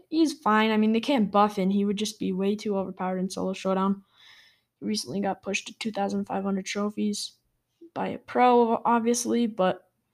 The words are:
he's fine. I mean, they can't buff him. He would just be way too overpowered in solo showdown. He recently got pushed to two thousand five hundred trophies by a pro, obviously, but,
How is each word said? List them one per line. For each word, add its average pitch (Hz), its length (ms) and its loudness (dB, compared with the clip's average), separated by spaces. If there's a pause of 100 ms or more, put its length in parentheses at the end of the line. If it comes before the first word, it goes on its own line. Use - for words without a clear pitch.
he's 311 240 2
fine. 214 380 2
I 214 60 2
mean, 214 160 4
they 226 80 2
can't 226 300 2
buff 208 260 4
him. 190 140 2
He 202 120 2
would 202 140 0
just 214 220 -6
be 190 120 -2
way 196 240 0
too 208 220 -4
overpowered 185 400 -4
in 185 120 -2
solo 190 240 -4
showdown. 190 500 0 (760)
He 202 60 -10
recently 202 340 -4
got 202 220 -4
pushed - 260 -6
to - 120 -16
two 220 120 -6
thousand 202 340 -4
five 196 180 -6
hundred 196 220 -2
trophies 208 680 -4 (600)
by 190 160 -6
a - 80 -8
pro, 240 680 4
obviously, 233 600 2
but, 185 340 0 (320)